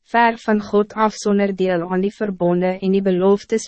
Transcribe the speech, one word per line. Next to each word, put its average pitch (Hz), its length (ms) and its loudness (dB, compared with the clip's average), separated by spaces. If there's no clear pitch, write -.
ver 233 380 2
van 214 180 0
God 208 320 0
af 214 240 0
sonder 202 340 0
deel 185 380 -2
aan 185 140 0
die 208 100 -4
verbonde 185 640 -2
en 190 160 0
die 196 80 0
beloftes 196 640 0